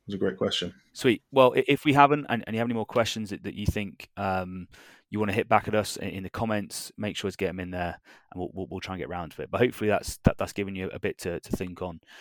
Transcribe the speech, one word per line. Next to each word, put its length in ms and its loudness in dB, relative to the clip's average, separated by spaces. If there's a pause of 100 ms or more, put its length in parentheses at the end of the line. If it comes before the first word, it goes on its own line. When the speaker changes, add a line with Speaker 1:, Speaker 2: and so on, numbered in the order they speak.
Speaker 1:
was 80 -6
a 40 -6
great 180 0
question. 380 -2 (180)
Speaker 2:
Sweet. 380 2
Well, 260 6
i-, 120 6
if 160 2
we 80 4
haven't, 360 8
and, 180 0
and 80 -4
you 40 0
have 80 2
any 80 0
more 120 -2
questions 440 0
that, 140 -8
that 100 -8
you 120 -4
think, 500 -4
um, 500 -2 (440)
you 100 -2
wanna 120 0
hit 160 0
back 200 4
at 80 0
us 200 0
in, 120 -6
in 160 -8
the 60 -8
comments, 680 -4
make 180 -4
sure 140 -4
to 60 -12
get 140 0
'em 100 -6
in 100 -6
there, 300 -4 (320)
and 80 -10
we'll, 120 -4
we'll, 160 -6
we'll 120 -8
try 140 -8
and 60 -8
get 80 -6
round 240 -6
to 100 -10
it. 80 -10
But 100 0
hopefully 280 2
that's, 360 0
that, 140 4
that's 140 -4
given 220 -4
you 180 -4
a 60 -10
bit 200 -4
to, 200 -4
to 180 -2
think 240 -6
on, 200 -6 (200)